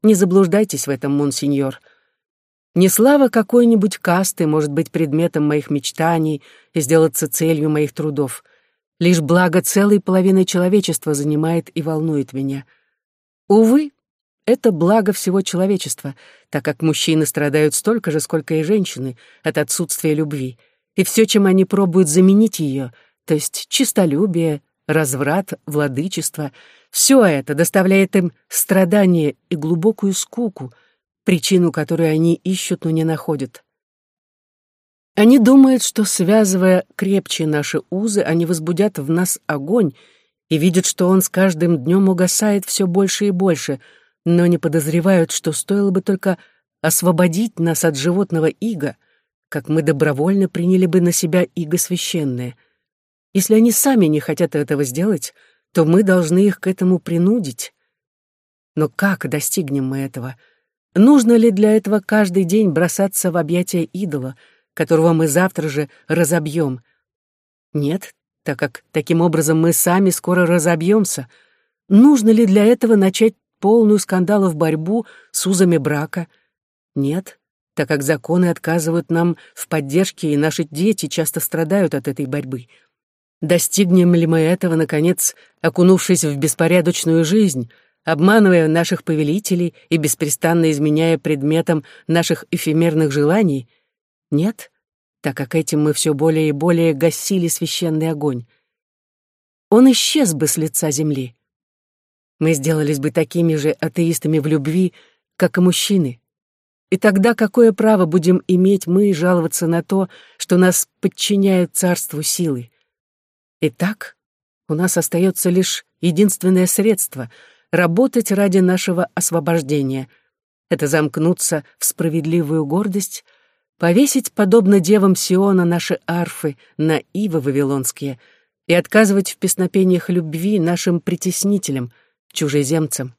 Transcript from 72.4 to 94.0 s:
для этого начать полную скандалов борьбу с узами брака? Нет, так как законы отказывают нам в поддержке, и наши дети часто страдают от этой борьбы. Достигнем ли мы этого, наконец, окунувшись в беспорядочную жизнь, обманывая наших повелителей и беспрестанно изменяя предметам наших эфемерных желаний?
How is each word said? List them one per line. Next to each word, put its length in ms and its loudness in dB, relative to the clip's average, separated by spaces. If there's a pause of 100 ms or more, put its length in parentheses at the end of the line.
для 180 4
этого 320 4
начать 380 2 (260)
полную 380 4
скандалов 580 0
борьбу 500 -2 (240)
с 160 -6
узами 300 2
брака? 500 -4 (680)
Нет, 440 -6 (360)
так 140 -4
как 140 -2
законы 440 0
отказывают 640 -2
нам 260 0 (180)
в 140 -16
поддержке, 640 -2
и 40 0
наши 280 -2
дети 420 -2
часто 340 -4
страдают 540 -2
от 140 -6
этой 180 -6
борьбы. 400 -8 (720)
Достигнем 760 2
ли 120 2
мы 140 2
этого, 340 0
наконец, 600 -2 (260)
окунувшись 640 2
в 120 -4
беспорядочную 880 0
жизнь, 460 0 (340)
обманывая 640 4
наших 360 -2
повелителей 720 -2 (140)
и 80 -2
беспрестанно 720 0
изменяя 480 0
предметам 640 -2 (220)
наших 440 -2
эфемерных 600 0
желаний? 560 0 (640)